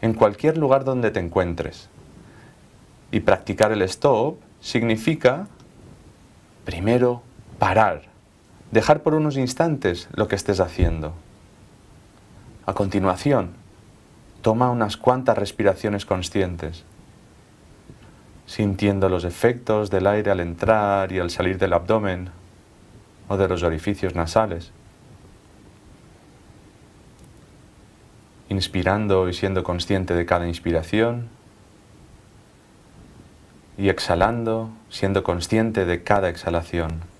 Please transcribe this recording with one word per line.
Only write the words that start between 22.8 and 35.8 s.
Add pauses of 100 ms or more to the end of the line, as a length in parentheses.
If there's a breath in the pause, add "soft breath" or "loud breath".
o
de
los
orificios
nasales. (3750)
Inspirando
y
siendo
consciente
de
cada
inspiración (2500)
y
exhalando, (180)
siendo
consciente